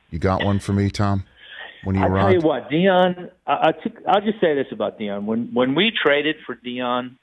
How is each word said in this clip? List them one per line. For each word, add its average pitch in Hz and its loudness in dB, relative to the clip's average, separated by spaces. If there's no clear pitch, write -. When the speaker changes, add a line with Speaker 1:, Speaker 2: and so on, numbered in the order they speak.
Speaker 1:
You 82 -8
got 95 0
one 101 0
for 101 -4
me, 101 2
Tom? 101 -2
When 196 -2
you 196 2
Speaker 2:
I'll 190 2
Speaker 1:
were 190 2
Speaker 2:
tell 196 4
Speaker 1:
on? 190 6
Speaker 2:
you 180 4
what, 127 0
Deion, 180 2
I, 143 2
I - 2
took, - -6
I'll 196 4
just 208 -4
say 160 2
this 135 0
about 107 -4
Deion. 101 -6
When, 113 -4
when 127 0
we 208 2
traded 147 0
for 123 -10
Deion, 123 -6